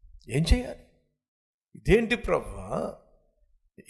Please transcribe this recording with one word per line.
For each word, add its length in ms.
ఏం 160
చేయాలి? 240
ఇదేంటి 400
ప్రభువా, 800